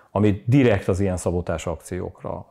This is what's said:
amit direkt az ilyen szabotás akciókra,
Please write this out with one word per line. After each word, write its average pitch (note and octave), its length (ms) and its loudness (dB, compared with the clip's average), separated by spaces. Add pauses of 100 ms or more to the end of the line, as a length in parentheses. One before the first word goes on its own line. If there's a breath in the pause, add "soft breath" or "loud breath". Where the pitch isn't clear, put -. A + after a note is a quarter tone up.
(100)
amit G2+ 360 0
direkt A#2 420 4
az F#2 120 0
ilyen F#2 160 0
szabotás F2 500 -4
akciókra, F2+ 840 -10